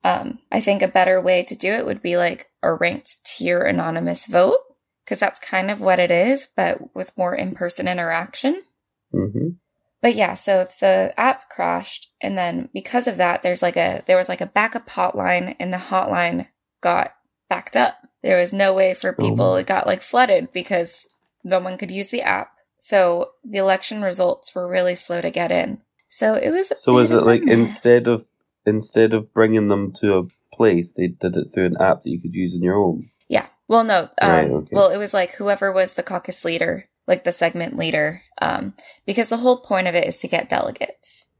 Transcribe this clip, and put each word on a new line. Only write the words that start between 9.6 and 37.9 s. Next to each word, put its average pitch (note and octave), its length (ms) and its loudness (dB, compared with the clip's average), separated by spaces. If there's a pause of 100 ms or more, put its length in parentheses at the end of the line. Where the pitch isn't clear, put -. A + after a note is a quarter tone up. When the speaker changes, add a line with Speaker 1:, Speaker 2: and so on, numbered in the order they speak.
Speaker 1:
But A#3 120 2
yeah, G3 200 -2
so F#3 320 0 (140)
the F#3+ 380 2
app - 320 -2
crashed, F3 600 -6 (120)
and G3 140 -6
then F3 360 -6
because A#3+ 340 -4
of G3 120 -4
that, F3 240 0
there's, F3+ 200 -2
like, F3 140 0
a, F3 300 -2
there F#3 100 4
was, F#3 140 0
like, F3+ 100 -6
a F3+ 60 -4
backup A3 440 -2
hotline, F3+ 720 -2
and F3+ 120 -6
the F3+ 60 -6
hotline F3+ 680 -2 (320)
got F3+ 320 0 (380)
backed - 260 -4
up. - 200 2 (260)
There F#3 160 2
was F3 140 0
no G3 220 2
way F#3+ 200 4
for F#3 240 -4
Speaker 2:
Oh. G#2+ 100 0
Speaker 1:
people, F#2+ 280 2
it F#2+ 100 -2
got, - 200 0
like, F#3 160 0
flooded A#3+ 500 2
because F3 540 -4 (380)
no F#3 140 2
one F#3 200 -6
could F#3 120 -10
use F#3+ 200 -6
the A#3+ 120 -4
app. - 300 -2 (260)
So F3 540 2 (120)
the G#3 140 -6
election F#3+ 440 0
results F#3 520 -2
were F3+ 140 -6
really F3+ 260 0
slow F3 280 -4
to E3+ 80 -2
get E3+ 220 -2
in. - 300 -2 (260)
So A3 260 0
it - 160 0
was F#4+ 200 0
a - 80 -4
Speaker 2:
So - 160 2
was A#2+ 160 6
Speaker 1:
bit A#2+ 60 4
Speaker 2:
it, - 20 8
Speaker 1:
of - 40 4
a A2 80 4
Speaker 2:
like, A#2 140 6
Speaker 1:
mess. A#2 140 6
Speaker 2:
instead A#2 500 4
of, A2+ 160 0 (420)
instead A2 480 2
of G#2+ 200 -2
bringing A2 340 4
them G2+ 320 0
to G2+ 180 4
a - 380 -8
place, F2 360 2
they F2+ 160 -2
did F2+ 280 -4
it - 160 -4
through F#2 140 0
an F2 140 0
app F#2+ 220 2
that - 80 -8
you F2 100 -4
could F2+ 140 -10
use F2+ 200 -4
in F2 80 -4
your F#2 120 2
home? G2 360 0 (180)
Speaker 1:
Yeah. - 180 -2 (220)
Well, A3+ 160 4
no. G3 240 2 (120)
Um, G3 100 4
Speaker 2:
Right, D#3 200 4
okay. - 260 -4
Speaker 1:
well, - 140 6
it F#3+ 80 -2
was, G#3 160 -6
like, F#3 180 0
whoever G3+ 400 0
was F#3 220 0
the F3 80 -6
caucus - 420 -6
leader, E3 440 -2 (180)
like, F3+ 180 2
the F3 80 0
segment E3+ 440 -2
leader, D#3+ 460 -2 (200)